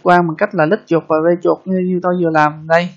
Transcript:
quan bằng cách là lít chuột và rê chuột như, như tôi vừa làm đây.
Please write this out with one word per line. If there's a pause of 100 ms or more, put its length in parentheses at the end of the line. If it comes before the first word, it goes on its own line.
quan
bằng
cách
là
lít
chuột
và (120)
rê
chuột
như,
như
tôi
vừa
làm
đây.